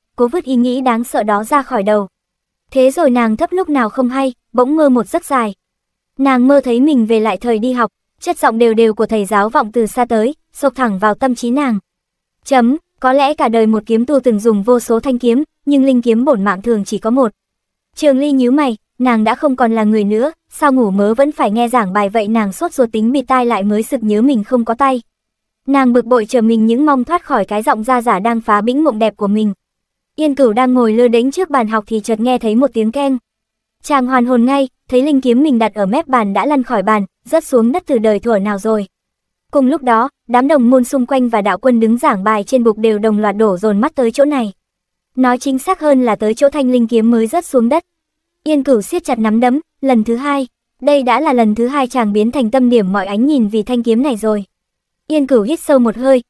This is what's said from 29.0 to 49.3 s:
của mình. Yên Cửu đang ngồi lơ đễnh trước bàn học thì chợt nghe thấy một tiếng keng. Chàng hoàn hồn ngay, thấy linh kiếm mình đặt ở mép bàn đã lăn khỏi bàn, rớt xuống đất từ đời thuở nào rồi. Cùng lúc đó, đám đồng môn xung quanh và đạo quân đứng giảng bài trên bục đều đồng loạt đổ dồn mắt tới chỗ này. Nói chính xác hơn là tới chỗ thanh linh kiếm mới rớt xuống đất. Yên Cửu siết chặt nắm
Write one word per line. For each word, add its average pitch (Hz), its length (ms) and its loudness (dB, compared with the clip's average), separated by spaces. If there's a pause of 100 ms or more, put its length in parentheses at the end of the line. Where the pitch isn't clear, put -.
của 202 100 -4
mình. 208 260 0 (640)
Yên 294 200 -2
Cửu 262 180 2
đang 254 200 2
ngồi 240 200 2
lơ 240 140 4
đễnh 233 240 2
trước 349 180 -4
bàn 262 180 0
học 220 200 -2
thì 226 120 -4
chợt 214 200 -4
nghe 247 180 0
thấy 220 180 -2
một 262 180 2
tiếng 220 180 -2
keng. 277 260 -2 (640)
Chàng 269 240 0
hoàn 254 180 2
hồn 240 200 2
ngay, 277 240 0 (180)
thấy 254 140 2
linh 277 200 2
kiếm 247 220 2
mình 277 160 2
đặt 220 140 -2
ở 208 120 -2
mép 269 220 -2
bàn 226 260 -2
đã 196 120 -2
lăn 277 180 0
khỏi 233 200 -2
bàn, 208 220 0 (200)
rớt 320 180 0
xuống 233 280 2
đất 349 140 -4
từ 277 120 0
đời 214 220 0
thuở 220 200 0
nào 202 180 -4
rồi. 208 300 -2 (640)
Cùng 277 160 2
lúc 302 160 -2
đó, 240 260 0 (180)
đám 247 200 2
đồng 277 220 4
môn 254 140 4
xung 254 220 -2
quanh 254 240 0
và 226 120 0
đạo 196 160 -2
quân 247 220 2
đứng 226 180 2
giảng 240 260 -2
bài 214 200 0
trên 254 200 0
bục 220 140 2
đều 214 220 0
đồng 208 200 0
loạt 208 180 -2
đổ 208 200 2
dồn 208 240 0
mắt 294 140 -2
tới 233 160 0
chỗ 277 140 2
này. 262 260 -2 (640)
Nói 254 220 2
chính 262 220 -4
xác 370 200 -4
hơn 277 260 2
là 214 100 0
tới 214 180 -2
chỗ 277 160 0
thanh 277 220 -2
linh 240 160 2
kiếm 226 240 2
mới 226 160 2
rớt 339 180 -4
xuống 233 240 0
đất. 311 140 0 (600)
Yên 294 200 0
Cửu 262 180 2
siết 339 220 -6
chặt 247 160 -4
nắm 220 200 0